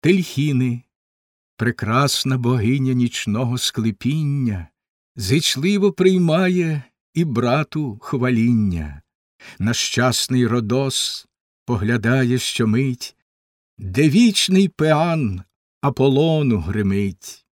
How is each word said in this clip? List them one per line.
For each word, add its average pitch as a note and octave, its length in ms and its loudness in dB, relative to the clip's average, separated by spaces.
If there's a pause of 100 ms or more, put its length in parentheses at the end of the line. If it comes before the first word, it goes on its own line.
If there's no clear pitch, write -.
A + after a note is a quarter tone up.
Дельфіни, C#3 800 0 (720)
прекрасна B2 800 0
богиня B2+ 560 0
нічного A#2+ 640 -2
склепіння, A#2+ 1080 -2 (480)
зичливо E3 760 0
приймає F3+ 920 2 (300)
і E3+ 120 0
брату B2+ 760 -2
хваління. A2 1000 0 (580)
На G#2+ 140 0
щасний B2 760 0
Родос B2 800 -2 (380)
поглядає A#2+ 720 0
щомить, B2 760 -2 (640)
де G#2 320 0
вічний G3 600 4
пеан D#3 720 0 (400)
Аполлону C#3 760 2
гримить. G2 880 -2 (100)